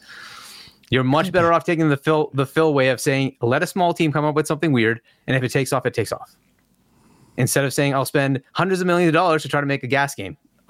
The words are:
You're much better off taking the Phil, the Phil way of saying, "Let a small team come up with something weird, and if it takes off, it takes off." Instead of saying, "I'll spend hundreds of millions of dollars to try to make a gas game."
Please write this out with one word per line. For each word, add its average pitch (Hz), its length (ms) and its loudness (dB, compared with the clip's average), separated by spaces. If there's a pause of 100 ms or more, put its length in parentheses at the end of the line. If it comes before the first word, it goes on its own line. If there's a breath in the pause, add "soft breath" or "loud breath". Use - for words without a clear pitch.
(920 loud breath)
You're 131 140 2
much 160 280 0
better 170 200 4
off 165 120 2
taking 160 240 0
the 143 80 2
Phil, 156 380 0
the 135 120 0
Phil 160 260 2
way 131 180 4
of 123 100 -2
saying, 135 420 -2
"Let 127 200 0
a 180 40 -2
small 175 260 0
team 156 200 0
come 147 120 0
up 151 120 0
with 156 100 0
something 160 260 0
weird, 117 280 2 (260 soft breath)
and 131 100 0
if 123 60 -2
it 127 80 -2
takes 139 220 -2
off, 131 140 0
it 120 80 -4
takes 107 180 -4
off." - 240 -12 (1000)
Instead 139 280 0
of 131 100 -4
saying, 143 200 0
"I'll 131 100 0
spend 139 360 0 (120 soft breath)
hundreds 180 280 0
of 180 60 -2
millions 175 220 2
of 151 60 2
dollars 165 280 2
to 139 60 -10
try 147 120 0
to 143 60 -2
make 139 160 -2
a 127 60 -6
gas 139 260 0
game." 98 220 -12 (340)